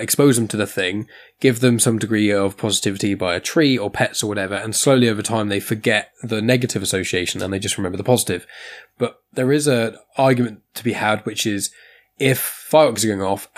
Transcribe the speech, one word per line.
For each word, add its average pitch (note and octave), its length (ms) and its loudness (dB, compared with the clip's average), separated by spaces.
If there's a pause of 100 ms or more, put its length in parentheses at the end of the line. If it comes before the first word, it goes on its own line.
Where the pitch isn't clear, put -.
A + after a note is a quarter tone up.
expose C3+ 340 2
them A#2 120 0
to G#2+ 100 -6
the G#2 80 0
thing, G2 400 -4 (340)
give B2 200 2
them B2 180 4
some A2+ 200 2
degree G#2+ 320 0
of G2 280 0
positivity G2+ 560 -2
by F#2 200 -2
a E2+ 60 -4
tree C#3 380 2
or G#2 120 -4
pets - 320 -2
or A2+ 40 -2
whatever, G2+ 300 -4
and G#2+ 200 -6
slowly B2+ 320 4
over G#2+ 140 -2
time G#2+ 260 -2
they G2 120 -2
forget G#2+ 500 -2 (120)
the A2 200 -4
negative A#2+ 400 0
association F#2 580 -4
and F#2+ 100 -4
they G2 80 -2
just F#2+ 200 -6
remember F#2+ 180 -4
the G2 80 -6
positive. G#2 420 0 (520)
But A#2 180 -4 (160)
there C3 200 0
is D3 140 2
an A2+ 300 0 (220)
argument B2 420 2 (140)
to - 100 -10
be A2+ 80 0
had, G#2+ 320 0
which G#2+ 220 -4
is G2+ 240 -4 (480)
if C3 200 2
fireworks C3+ 640 2
are A2 60 2
going G2 140 0
off G2 360 -2